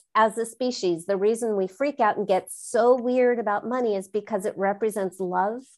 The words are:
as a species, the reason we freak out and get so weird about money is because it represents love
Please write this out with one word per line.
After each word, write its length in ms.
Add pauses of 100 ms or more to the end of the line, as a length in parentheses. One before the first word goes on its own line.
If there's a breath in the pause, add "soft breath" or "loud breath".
(140)
as 240
a 80
species, 600
the 100
reason 400
we 120
freak 320
out 160
and 100
get 240
so 460
weird 420
about 300
money 260
is 140
because 360
it 120
represents 640
love 420 (160)